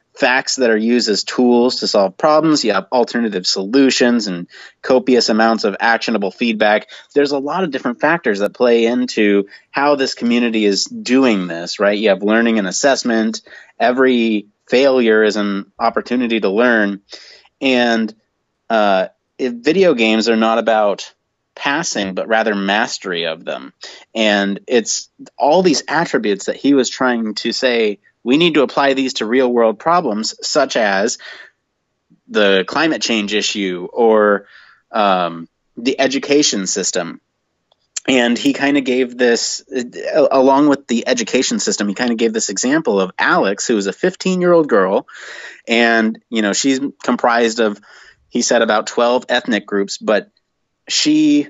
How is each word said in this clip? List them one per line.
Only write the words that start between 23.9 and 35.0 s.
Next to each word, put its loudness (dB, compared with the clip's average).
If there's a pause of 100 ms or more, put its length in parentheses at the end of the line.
And 0
it's -2 (280)
all 2
these -2
attributes -2
that -6
he 2
was 2
trying -2
to -6
say, 0 (240)
"We 2
need 2
to 4
apply 0
these -2
to -6
real 2
world 2
problems," -2
such -2
as 0 (1120)
the 2
climate -2
change -2
issue -4
or, 2 (460)
um, -2 (280)